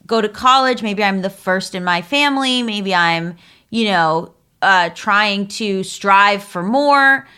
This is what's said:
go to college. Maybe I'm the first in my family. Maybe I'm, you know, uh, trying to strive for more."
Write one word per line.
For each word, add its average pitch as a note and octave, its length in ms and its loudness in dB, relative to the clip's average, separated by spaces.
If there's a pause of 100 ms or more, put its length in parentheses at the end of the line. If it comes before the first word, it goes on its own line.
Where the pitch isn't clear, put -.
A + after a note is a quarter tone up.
go A3+ 140 0
to G#3+ 80 -2
college. B3+ 520 2
Maybe G#3 220 -4
I'm G3 180 0
the F#3+ 80 -4
first F#3+ 460 -4
in F#3 80 -8
my F3+ 180 0
family. C4+ 600 -2
Maybe G#3 320 -4
I'm, E3+ 400 0 (340)
you A3 160 -2
know, E3+ 480 0 (300)
uh, F3+ 320 4
trying G3+ 540 -2
to G3 340 -6
strive G3+ 600 2
for F3+ 200 -8
more." C4+ 640 2 (100)